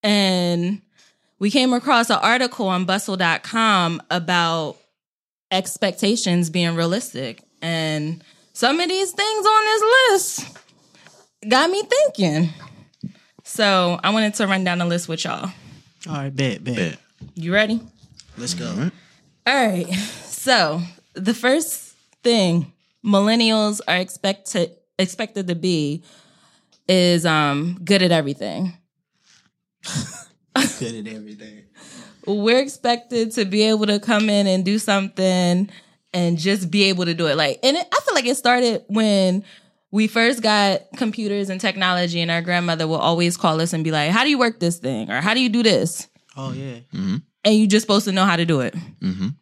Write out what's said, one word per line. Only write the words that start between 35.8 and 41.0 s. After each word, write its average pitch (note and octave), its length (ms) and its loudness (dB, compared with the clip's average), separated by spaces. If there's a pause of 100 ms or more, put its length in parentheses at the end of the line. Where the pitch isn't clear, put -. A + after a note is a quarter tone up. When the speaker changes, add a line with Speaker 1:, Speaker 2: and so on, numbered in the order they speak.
Speaker 1:
and E3+ 260 0
just F#3 320 -2
be G3 140 4
able F3+ 220 2
to E3+ 80 -2
do E3 140 -2
it. C#3+ 80 2
Like, D3 260 -2
and C4+ 140 2
it, F4+ 160 -4
I C#5+ 80 0
feel B4+ 140 -2
like C4 120 0
it C4 100 0
started A#3+ 520 2
when G3+ 560 2 (460)
we G#3+ 160 2
first A#3 360 0
got G#3 400 2 (140)
computers G#3 540 -4